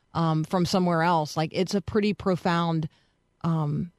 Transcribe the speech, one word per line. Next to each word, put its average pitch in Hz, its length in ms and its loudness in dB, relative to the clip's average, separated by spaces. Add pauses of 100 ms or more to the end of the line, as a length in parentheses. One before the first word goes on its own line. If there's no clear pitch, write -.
(120)
um, 160 300 0
from 180 240 0
somewhere 175 380 2
else, 160 320 0
like, 160 160 -2
it's 185 240 -2
a 202 40 -2
pretty 208 320 0
profound, 170 760 0 (540)
um, 156 560 -2